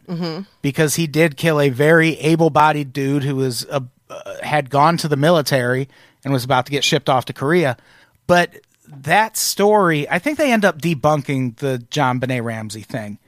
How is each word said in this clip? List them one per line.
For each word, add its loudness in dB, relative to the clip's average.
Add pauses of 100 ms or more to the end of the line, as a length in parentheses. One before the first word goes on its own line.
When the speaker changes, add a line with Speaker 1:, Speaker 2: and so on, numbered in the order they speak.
Speaker 1:
Mm-hmm. -6 (200)
Speaker 2:
because 0
he -2
did 2
kill 2
a 4
very 4
able-bodied 2
dude -2
who -2
was -4
a, -4 (260)
uh, -16 (100)
had -2
gone 4
to -4
the -2
military 2 (360)
and -2
was -2
about 0
to -16
get -4
shipped 0
off 0
to -10
Korea. 0 (500)
But 2 (360)
that -2
story, 2
I -2
think -4
they 2
end 2
up -2
debunking -2
the -4
JonBenét -2
Ramsey -10
thing. -10 (100)